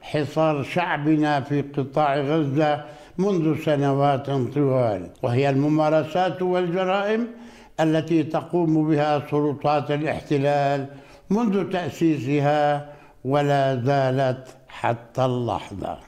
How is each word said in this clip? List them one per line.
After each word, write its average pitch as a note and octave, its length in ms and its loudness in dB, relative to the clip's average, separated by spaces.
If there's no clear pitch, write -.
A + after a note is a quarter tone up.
حصار D3+ 600 -2
شعبنا D3+ 760 0
في C#3+ 200 -2
قطاع C#3 580 0
غزة D3 680 0
منذ E3+ 460 0
سنوات C#3 680 2
طوال، B2+ 800 0
وهي B2+ 260 2
الممارسات D#3 920 2
والجرائم F#3 880 0
التي D#3+ 440 2
تقوم D#3 640 0
بها D3 440 2
سلطات D3 600 0
الاحتلال C#3+ 960 0
منذ G3 420 0
تأسيسها D3 1200 0
ولا C#3 500 2
زالت C3 720 0
حتى - 580 -4
اللحظة. G2 720 -4